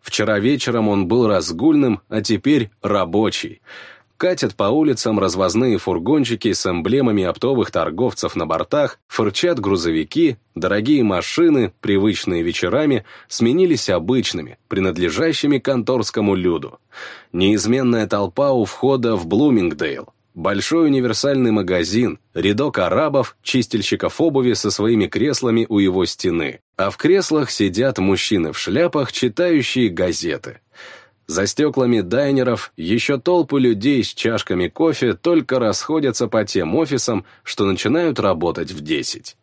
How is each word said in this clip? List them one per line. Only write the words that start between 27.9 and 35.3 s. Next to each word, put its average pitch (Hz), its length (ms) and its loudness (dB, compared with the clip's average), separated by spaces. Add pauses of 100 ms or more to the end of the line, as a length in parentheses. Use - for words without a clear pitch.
мужчины 95 540 0
в - 60 -10
шляпах, 147 540 -2
читающие 165 800 0
газеты. 82 680 -4 (680)
За 92 200 -2
стёклами 123 540 2
дайнеров 123 760 0
ещё 113 420 -2
толпы 156 420 2
людей 120 420 2
с - 120 -4
чашками 98 540 -2
кофе 147 440 0
только 151 460 0